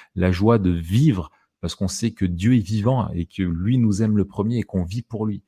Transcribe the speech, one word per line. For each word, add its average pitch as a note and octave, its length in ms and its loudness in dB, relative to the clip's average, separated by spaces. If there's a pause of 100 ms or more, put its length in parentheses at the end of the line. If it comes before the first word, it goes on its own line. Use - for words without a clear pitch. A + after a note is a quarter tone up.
(160)
la F#2 160 2
joie G#2+ 260 4
de F#2+ 120 0
vivre F2+ 600 0 (300)
parce - 160 -8
qu'on G2 100 -2
sait A2+ 240 -4
que - 140 -4
Dieu F#2 320 2
est - 20 4
vivant G#2+ 560 0
et E2+ 120 -4
que - 160 -8
lui F#2 360 0
nous G#2+ 240 2
aime G#2+ 140 2
le G2 80 2
premier A2 340 -4
et G#2+ 60 -2
qu'on F#2 180 -4
vit G2 200 -6
pour A2 220 -8
lui. G2+ 220 -6